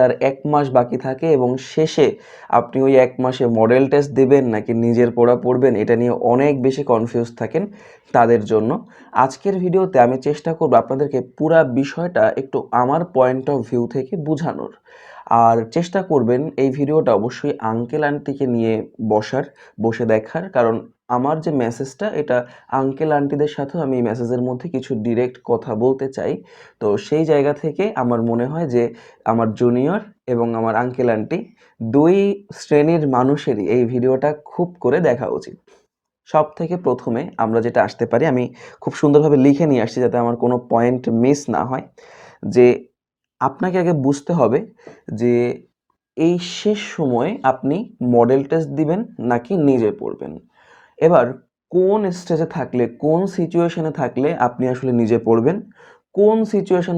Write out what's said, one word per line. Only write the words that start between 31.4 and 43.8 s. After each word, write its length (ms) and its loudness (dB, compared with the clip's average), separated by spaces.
দুই 360 4
শ্রেণীর 460 2
মানুষেরই 480 0
এই 80 2
ভিডিওটা 380 0
খুব 160 -2
করে 160 2
দেখা 180 0
উচিত। 200 -12
সব 180 2
থেকে 160 -6
প্রথমে 360 -2
আমরা 220 0
যেটা 200 0
আসতে 240 -6
পারি, 220 2
আমি 120 0
খুব 180 -6
সুন্দরভাবে 460 6
লিখে 240 4
নিয়ে 140 2
আসছি 200 -6
যাতে 200 0
আমার 200 -2
কোনো 120 2
পয়েন্ট 300 2
মিস 180 2
না 160 0
হয়, 140 -8
যে 120 8
আপনাকে 420 -2